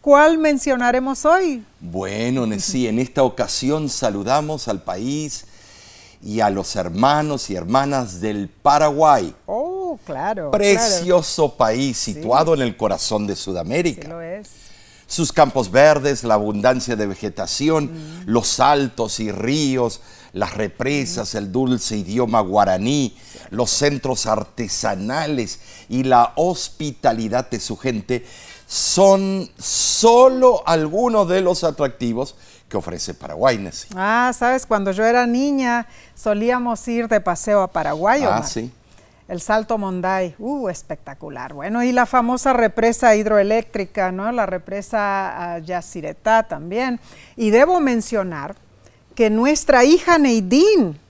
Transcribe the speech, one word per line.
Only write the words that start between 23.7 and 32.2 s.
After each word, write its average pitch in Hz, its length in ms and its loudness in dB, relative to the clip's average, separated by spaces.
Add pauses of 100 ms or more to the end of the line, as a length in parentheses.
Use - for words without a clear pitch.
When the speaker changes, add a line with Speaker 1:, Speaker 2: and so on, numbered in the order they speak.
Speaker 2:
centros 139 540 -2
artesanales 110 1400 -4 (300)
y 127 140 -2
la 120 320 4
hospitalidad 131 1120 -2
de 113 100 -6
su - 160 -8
gente 120 480 -4 (420)
son 196 920 2
solo 254 1080 4
algunos 180 640 2
de 185 140 2
los 175 200 0
atractivos 131 720 -2 (360)